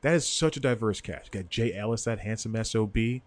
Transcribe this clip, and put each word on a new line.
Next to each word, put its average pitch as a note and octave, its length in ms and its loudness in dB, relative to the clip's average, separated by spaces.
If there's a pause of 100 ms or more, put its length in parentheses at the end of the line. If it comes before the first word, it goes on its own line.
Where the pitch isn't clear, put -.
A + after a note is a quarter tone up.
that D#3 140 4
is D#3+ 120 2
such - 300 0
a C#3+ 40 -6
diverse A#2 400 2
cast. - 320 -10
You G2 100 -6
got F2 80 -10
Jay A2+ 220 2
Ellis, G#2+ 320 -2
that A2+ 140 -2
handsome A2 380 -4
S A2 180 -2
O A2 120 4
B A2+ 400 0